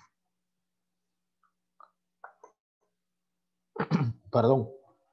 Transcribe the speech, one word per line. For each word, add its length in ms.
<clears throat> 560
Perdón. 380